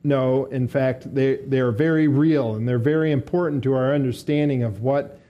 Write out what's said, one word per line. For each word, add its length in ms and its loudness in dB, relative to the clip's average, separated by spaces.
No, 440 0
in 200 -2
fact, 480 -2
they, 220 2
they 240 -2
are 120 0
very 360 2
real 460 2
and 120 -4
they're 120 0
very 340 2
important 520 -2
to 100 0
our 200 0
understanding 680 0
of 180 -4
what 500 -2